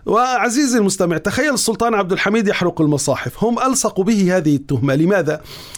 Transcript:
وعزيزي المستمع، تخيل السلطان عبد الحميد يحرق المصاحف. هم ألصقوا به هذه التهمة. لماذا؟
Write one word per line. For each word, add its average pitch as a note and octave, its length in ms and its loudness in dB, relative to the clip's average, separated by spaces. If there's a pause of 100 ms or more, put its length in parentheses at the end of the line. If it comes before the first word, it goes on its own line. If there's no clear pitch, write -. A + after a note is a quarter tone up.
وعزيزي B3 720 2
المستمع، F#3 400 0
تخيل B3+ 360 -2
السلطان A3+ 400 0
عبد G3 180 0
الحميد G3+ 360 0
يحرق F3 320 0
المصاحف. D3 640 -2
هم A#3 140 0
ألصقوا A3+ 460 0
به F#3+ 320 2
هذه D3+ 200 2
التهمة. C3+ 380 -2
لماذا؟ D#3 460 0 (380)